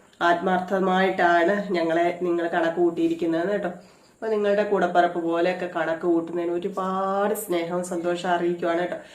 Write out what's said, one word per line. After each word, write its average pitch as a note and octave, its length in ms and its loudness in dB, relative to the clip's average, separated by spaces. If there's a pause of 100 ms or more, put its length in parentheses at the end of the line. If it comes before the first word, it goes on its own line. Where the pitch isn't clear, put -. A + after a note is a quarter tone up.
(220)
ആത്മാർത്ഥമായിട്ടാണ് F#3 1500 2
ഞങ്ങളെ E3 500 0
നിങ്ങൾ E3+ 260 0
കണക്ക് E3 280 0
കൂട്ടിയിരിക്കുന്നത് E3 720 0
കേട്ടോ. G3 200 -2
അപ്പൊ - 640 -10
നിങ്ങളുടെ G3+ 300 2
കൂടപ്പറപ്പ് F3 560 2
പോലെയൊക്കെ F3 580 -2
കണക്ക് D#3+ 260 -2
കൂട്ടുന്നതിന് E3+ 500 0
ഒരുപാട് F#3+ 840 -2
സ്നേഹവും F3 500 -4
സന്തോഷവും F3 480 -2
അറിയിക്കുവാണ് F3 480 0
കേട്ടോ. F3 160 -4 (180)